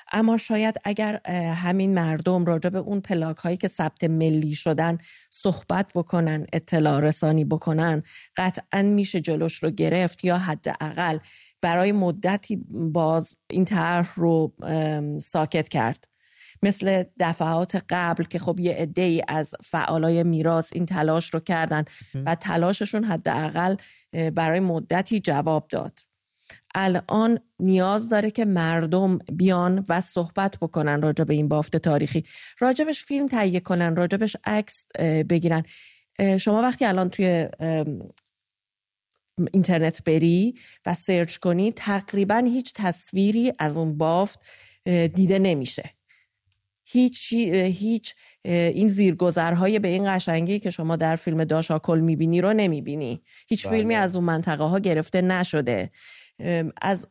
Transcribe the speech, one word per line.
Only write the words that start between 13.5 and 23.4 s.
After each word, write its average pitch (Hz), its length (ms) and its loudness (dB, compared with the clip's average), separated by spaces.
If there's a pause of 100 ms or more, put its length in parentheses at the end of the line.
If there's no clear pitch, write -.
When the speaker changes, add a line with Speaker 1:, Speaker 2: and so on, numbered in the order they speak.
Speaker 1:
طرح 175 500 0
رو، 165 460 2
ام، 151 580 -2
ساکت 156 500 -2
کرد. 120 380 -2 (560)
مثل 190 400 0 (160)
دفعات 170 720 0
قبل 170 340 -2
که 170 160 -6
خب 170 200 -2
یه 175 140 0
عده‌ای 170 540 0
از 151 260 -4 (100)
فعالای 165 600 0
میراث 165 500 0
این 175 120 -2
تلاش 160 480 -2
رو 165 60 -4
کردن 160 460 -2 (280)
Speaker 2:
مهم. 135 120 -8
Speaker 1:
و 165 100 0
تلاششون 196 680 -2
حداقل، 165 720 -2 (380)